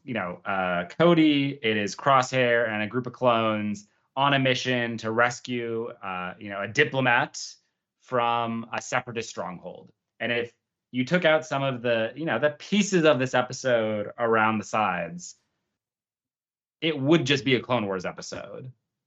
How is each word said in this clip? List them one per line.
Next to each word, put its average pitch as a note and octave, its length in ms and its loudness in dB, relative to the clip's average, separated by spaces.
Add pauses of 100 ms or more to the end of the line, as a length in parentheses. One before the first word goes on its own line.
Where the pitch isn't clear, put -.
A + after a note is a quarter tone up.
you B2+ 120 -6
know, F2+ 280 -6
uh, F2+ 420 0 (120)
Cody, D3+ 640 4
it A2 160 0
is G2+ 180 -2
Crosshair B2+ 720 2
and G#2+ 140 -2
a G#2 60 -2
group A#2+ 180 -4
of - 80 -10
clones A2 720 0 (280)
on C#3 180 4
a C#3 60 4
mission B2 580 0
to A2 140 -6
rescue, A#2 800 -2 (140)
uh, F2+ 360 -6
you G#2+ 100 -12
know, G2 120 -6
a G2+ 60 -4
diplomat C3 720 0 (640)
from A#2 720 -2
a A2 80 -4
separatist A#2 480 -6
stronghold. F2 640 -12 (280)
And A#2 120 -2
if A#2+ 200 -4 (400)
you B2+ 140 -2
took F3 200 2
out D#3 200 4
some C#3 160 -4
of B2+ 220 -4
the, A2+ 320 0
you D3 100 -8
know, A#2 140 0
the D3 100 2
pieces F#3+ 560 0
of C#3+ 140 6
this B2+ 160 -2
episode A#2 720 0 (100)
around A2 400 4
the G2+ 80 -4
sides, F2+ 720 -2 (1500)
it D#3 180 0
would D3 260 4
just C#3 200 2
be C3 100 4
a A2+ 40 4
Clone A#2+ 260 0
Wars F#2+ 200 -4
episode. F2+ 640 -12 (360)